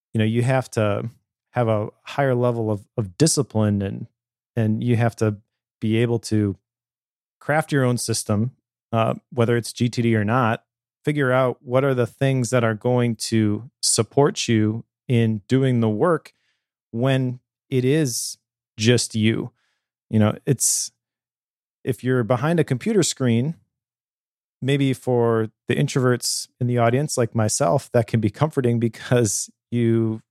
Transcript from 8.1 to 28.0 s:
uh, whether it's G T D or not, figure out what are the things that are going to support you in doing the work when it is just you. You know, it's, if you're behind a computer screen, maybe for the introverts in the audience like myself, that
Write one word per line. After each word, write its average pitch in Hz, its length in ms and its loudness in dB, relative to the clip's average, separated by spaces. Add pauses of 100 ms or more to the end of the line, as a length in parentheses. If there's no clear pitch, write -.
uh, 113 220 0 (180)
whether 120 240 0
it's 117 160 -4
G 127 160 -2
T 120 140 -4
D 117 140 2
or 104 100 0
not, 117 380 0 (420)
figure 147 260 -2
out 127 300 0
what 131 220 0
are 139 100 2
the 123 140 0
things 131 420 -2
that 123 140 2
are 110 100 2
going 120 420 0
to 107 540 -2 (120)
support - 680 0
you 110 360 0 (240)
in 113 400 2
doing 131 320 2
the 113 100 2
work 143 440 0 (580)
when 127 480 -2 (300)
it 127 160 0
is 139 520 -2 (400)
just 113 360 2
you. 110 380 0 (580)
You 110 100 2
know, 107 260 4
it's, - 460 -2 (920)
if - 200 -4
you're 127 200 0
behind 127 360 0
a 151 40 4
computer 202 400 0
screen, 123 520 0 (1080)
maybe 139 320 2
for 117 560 0 (180)
the 123 80 0
introverts 127 720 0 (120)
in 123 80 -2
the 120 100 0
audience 123 400 2
like 120 160 0
myself, 135 600 0
that 117 140 2